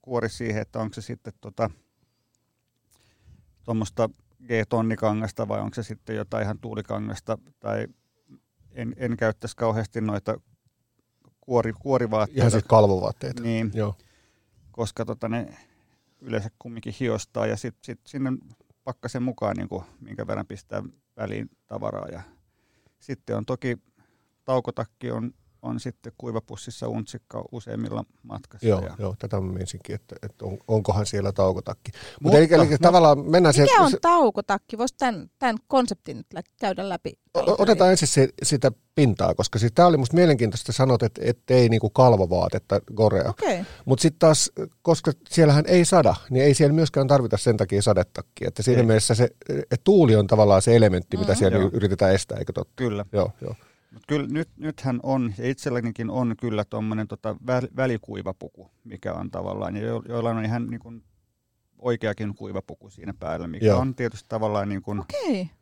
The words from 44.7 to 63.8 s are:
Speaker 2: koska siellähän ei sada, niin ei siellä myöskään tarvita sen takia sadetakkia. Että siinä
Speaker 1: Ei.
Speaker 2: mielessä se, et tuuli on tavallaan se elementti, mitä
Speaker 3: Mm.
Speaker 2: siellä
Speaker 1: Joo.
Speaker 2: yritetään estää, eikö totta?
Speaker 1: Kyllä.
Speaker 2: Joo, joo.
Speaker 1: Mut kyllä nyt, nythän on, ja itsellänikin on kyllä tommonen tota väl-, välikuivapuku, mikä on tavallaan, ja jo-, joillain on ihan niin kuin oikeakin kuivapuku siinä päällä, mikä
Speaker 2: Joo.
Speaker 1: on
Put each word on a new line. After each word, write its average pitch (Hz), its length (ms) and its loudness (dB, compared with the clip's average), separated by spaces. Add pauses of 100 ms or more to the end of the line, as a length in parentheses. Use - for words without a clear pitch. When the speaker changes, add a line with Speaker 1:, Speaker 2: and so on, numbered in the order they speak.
Speaker 2:
koska 160 300 0 (180)
siellähän 151 380 6
ei 175 180 6
sada, 147 300 4 (140)
niin 131 160 2
ei 143 80 8
siellä 147 200 4
myöskään 147 340 0
tarvita 127 300 2
sen 110 200 2
takia 101 240 0
sadetakkia. - 640 -2
Että - 160 -6
siinä 127 180 4
Speaker 1:
Ei. 117 40 4
Speaker 2:
mielessä 110 300 2
se, 120 140 2 (420)
et 123 120 -2
tuuli 165 320 6
on 104 120 4
tavallaan 104 340 6
se 117 140 4
elementti, 95 420 4
mitä 101 160 0
Speaker 3:
Mm. - 40 2
Speaker 2:
siellä 98 200 2
Speaker 1:
Joo. 95 160 2
Speaker 2:
yritetään 95 400 2
estää, - 240 -2
eikö - 160 -8
totta? - 220 -8
Speaker 1:
Kyllä. 104 360 -6
Speaker 2:
Joo, 101 200 0 (100)
joo. - 140 -12 (380)
Speaker 1:
Mut 110 140 -20
kyllä 143 200 -4
nyt, 151 300 -6
nythän 139 460 -6
on, 123 340 -4
ja 123 120 -4
itsellänikin 120 600 -6
on 113 300 -4
kyllä 107 260 -4
tommonen 107 420 -6
tota 110 280 -10 (120)
väl-, 127 280 -2
välikuivapuku, 98 960 -8 (120)
mikä 92 300 -12
on 92 180 -10
tavallaan, 95 440 -8
ja 104 100 -8
jo-, 117 240 -8
joillain 117 280 -4
on 110 80 -6
ihan 117 220 -6
niin 117 120 -10
kuin 117 240 -20 (760)
oikeakin 110 560 -4
kuivapuku 101 540 -14
siinä 92 300 -16
päällä, 85 280 -8
mikä 90 180 -6
Speaker 2:
Joo. 104 140 4
Speaker 1:
on 131 160 -4